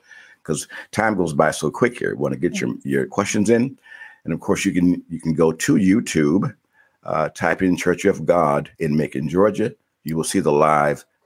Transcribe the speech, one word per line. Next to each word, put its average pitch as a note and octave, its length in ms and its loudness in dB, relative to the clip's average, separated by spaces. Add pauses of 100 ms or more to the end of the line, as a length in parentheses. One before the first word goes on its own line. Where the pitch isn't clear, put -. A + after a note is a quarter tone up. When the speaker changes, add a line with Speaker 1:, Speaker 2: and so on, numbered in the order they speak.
(420)
Speaker 1:
'cause D2+ 240 -6 (240)
time G#2+ 240 0
goes F2 180 0
by D2+ 200 2
so D#2 180 -4
quick - 280 -2
here. - 180 -4
Wanna C2+ 200 -4
get E2 240 -4
your, B1+ 100 -4
Speaker 2:
Yes. - 140 -12
Speaker 1:
your C2+ 220 -2
questions G2+ 420 -2
in. A#2 300 2 (460)
And E2 100 -4
of E2 60 -8
course, - 240 -2
you G2 80 2
can, F2 360 2
you D#2+ 120 -10
can D#2+ 140 -2
go D#2+ 180 4
to C#3+ 220 0
YouTube, F#2 760 2 (520)
uh, D#2 260 -2
type E2+ 320 -2
in F#2 140 2
Church F2 300 -2
of D#2 200 0
God D2+ 440 2 (100)
in D2+ 160 -2
Macon, D2 320 -2
Georgia. G2 440 0 (300)
You D#2+ 140 -6
will D#2+ 80 -2
see - 160 0
the D#2 120 2
live, D2 520 2 (220)